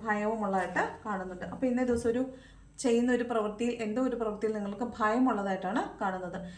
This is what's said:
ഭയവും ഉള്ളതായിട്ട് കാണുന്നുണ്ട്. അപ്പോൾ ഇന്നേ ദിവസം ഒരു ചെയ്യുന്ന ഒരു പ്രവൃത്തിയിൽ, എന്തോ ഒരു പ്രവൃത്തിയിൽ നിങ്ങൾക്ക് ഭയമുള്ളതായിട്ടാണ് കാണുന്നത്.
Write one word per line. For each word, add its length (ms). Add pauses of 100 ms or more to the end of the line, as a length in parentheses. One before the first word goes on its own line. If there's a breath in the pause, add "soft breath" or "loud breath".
ഭയവും 400
ഉള്ളതായിട്ട് 360 (240)
കാണുന്നുണ്ട്. 460
അപ്പോൾ 180
ഇന്നേ 200
ദിവസം 240
ഒരു 100 (580 loud breath)
ചെയ്യുന്ന 340
ഒരു 140
പ്രവൃത്തിയിൽ, 440 (100)
എന്തോ 240
ഒരു 120
പ്രവൃത്തിയിൽ 360
നിങ്ങൾക്ക് 300 (120)
ഭയമുള്ളതായിട്ടാണ് 840 (180)
കാണുന്നത്. 380 (200 loud breath)